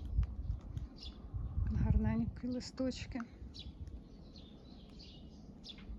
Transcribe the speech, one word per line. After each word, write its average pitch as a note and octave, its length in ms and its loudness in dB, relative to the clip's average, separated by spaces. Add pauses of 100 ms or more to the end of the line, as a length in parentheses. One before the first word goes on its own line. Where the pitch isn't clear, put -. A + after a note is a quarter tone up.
(1800)
Гарненькі A3 640 6
листочки. B3+ 720 0 (2750)